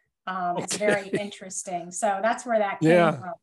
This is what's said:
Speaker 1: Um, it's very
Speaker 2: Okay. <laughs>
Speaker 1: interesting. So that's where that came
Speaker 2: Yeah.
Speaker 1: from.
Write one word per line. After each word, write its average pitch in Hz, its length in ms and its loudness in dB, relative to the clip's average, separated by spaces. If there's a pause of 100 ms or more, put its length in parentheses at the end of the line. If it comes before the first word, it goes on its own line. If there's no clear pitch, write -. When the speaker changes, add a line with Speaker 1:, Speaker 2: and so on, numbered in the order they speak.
(260)
Speaker 1:
Um, 185 340 -2
it's - 180 -4
very 202 320 2
Speaker 2:
Okay. 214 80 -2
<laughs> 208 40 -2
Speaker 1:
interesting. 185 680 -10
So 196 300 0
that's 233 240 0
where 226 140 2
that 196 200 -2
came 160 120 6
Speaker 2:
Yeah. 170 200 6
Speaker 1:
from. 135 320 -8